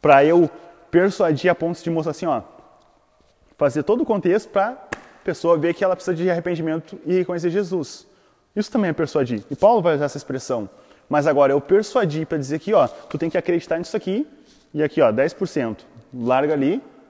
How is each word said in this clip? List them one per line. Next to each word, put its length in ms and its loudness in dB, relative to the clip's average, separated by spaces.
Pra 220 8
eu 260 4
persuadir 580 2
a 60 4
ponto 260 -6
de 100 -6
mostrar 200 -2
assim, 160 -8
ó, 160 -2
fazer 260 0
todo 180 0
o 20 0
contexto 460 0
pra 260 -2
pessoa 320 0
ver 160 0
que 100 -4
ela 140 0
precisa 180 -4
de 160 -2
arrependimento 760 -4
e 80 0
reconhecer 340 -2
Jesus. 580 -4
Isso 160 -4
também 200 0
é 20 -2
persuadir. 580 -2
E 60 -6
Paulo 240 4
vai 140 2
usar 100 -2
essa 140 -6
expressão. 500 -6
Mas 180 0
agora 260 4
eu 80 2
persuadir 680 0
pra 100 -4
dizer 220 -4
que, 160 -4
ó, 120 6
tu 300 -12
tem 140 -4
que 80 -2
acreditar 400 -2
nisso 180 -8
aqui, 320 -4
e 80 -2
aqui, 180 0
ó, 100 6
dez 220 0
por 160 -6
cento. 380 -6
Larga 400 0
ali. 300 -2